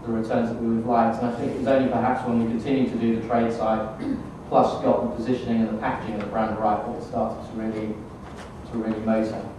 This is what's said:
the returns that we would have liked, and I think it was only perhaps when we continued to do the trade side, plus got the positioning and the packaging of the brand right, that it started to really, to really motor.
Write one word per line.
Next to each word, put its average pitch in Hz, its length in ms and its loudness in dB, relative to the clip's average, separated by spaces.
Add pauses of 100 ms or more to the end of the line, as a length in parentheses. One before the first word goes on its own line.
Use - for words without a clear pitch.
the 117 80 -4
returns 113 360 0
that 117 120 -4
we 117 60 0
would 113 120 2
have 117 80 -2
liked, 117 360 4
and 120 100 0
I - 60 -6
think - 140 -2
it - 60 -4
was 123 100 0
only 131 200 4
perhaps 117 380 0
when 117 180 4
we 113 60 0
continued 127 400 2
to 113 80 -2
do 113 220 2
the - 80 -6
trade 113 240 2
side, - 360 0 (600)
plus - 340 4
got 117 260 4
the - 60 -4
positioning 117 480 0
and 110 60 2
the 110 120 -2
packaging 123 360 -4
of 101 60 -4
the 101 40 -4
brand 107 320 0
right, 107 260 2
that 117 120 -6
it - 80 -8
started - 440 -4
to 113 80 -10
really, 110 380 -4 (760)
to 120 40 -4
really 110 300 -2
motor. - 340 0 (180)